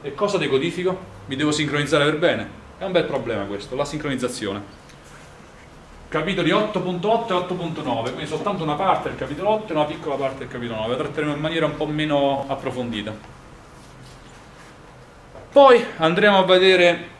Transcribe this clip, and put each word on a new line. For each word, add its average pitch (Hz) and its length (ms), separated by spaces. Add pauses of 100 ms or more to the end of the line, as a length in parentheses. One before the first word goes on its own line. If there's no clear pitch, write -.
E - 100
cosa 196 240
decodifico? 170 600 (260)
Mi 139 100
devo 147 160
sincronizzare 147 520
per 151 160
bene. 143 300 (280)
È - 60
un 190 80
bel 175 140
problema 117 400
questo, 101 300
la 143 100
sincronizzazione. 123 1000 (1200)
Capitoli 160 420
otto 208 280
punto 180 320
otto 220 220
e - 20
otto 180 200
punto 156 280
nove, 127 280
quindi 151 180
soltanto 160 340
una 151 120
parte 180 340
del 120 80
capitolo 151 320
otto 214 240
e - 20
una 151 80
piccola 156 320
parte 131 240
del 123 80
capitolo 117 320
nove, 113 160
la 151 80
tratteremo 147 300
in 143 60
maniera 160 260
un 143 100
po' 156 100
meno 143 640
approfondita. 123 680 (2500)
Poi 269 340 (120)
andremo 190 400
a 190 60
vedere 180 760